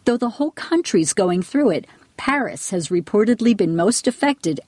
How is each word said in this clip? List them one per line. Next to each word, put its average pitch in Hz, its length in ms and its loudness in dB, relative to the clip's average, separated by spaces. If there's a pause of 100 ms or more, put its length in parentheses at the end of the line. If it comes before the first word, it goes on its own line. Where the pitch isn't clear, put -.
Though 240 100 2
the 240 140 -2
whole 294 220 -4
country's 254 600 0
going 185 300 0
through 277 300 0
it, 151 140 -4 (300)
Paris - 540 -4
has 175 180 -4
reportedly 214 680 2
been 170 200 0
most 185 320 0
affected 247 600 -2